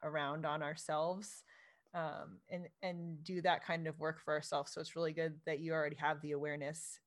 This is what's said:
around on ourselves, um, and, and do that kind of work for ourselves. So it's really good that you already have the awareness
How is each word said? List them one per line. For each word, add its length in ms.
around 420
on 200
ourselves, 800
um, 460
and, 160
and 400
do 200
that 220
kind 220
of 140
work 200
for 140
ourselves. 380
So 80
it's 160
really 160
good 340
that 140
you 140
already 260
have 220
the 100
awareness 760